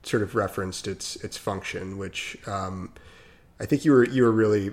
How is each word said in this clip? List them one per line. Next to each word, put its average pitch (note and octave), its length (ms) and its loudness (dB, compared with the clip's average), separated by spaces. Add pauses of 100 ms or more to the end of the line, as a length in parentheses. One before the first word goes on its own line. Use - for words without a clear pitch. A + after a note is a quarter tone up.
sort A2+ 180 0
of F#2 140 -6
referenced F#2+ 500 -4
its, - 300 -8
its - 200 -12
function, G2 640 -8
which, - 480 -10
um, F#2 460 -8 (680)
I G2 80 -8
think C#3+ 180 0
you D3 80 6
were, B2 140 8
you B2+ 160 2
were A2+ 100 6
really G#2+ 400 4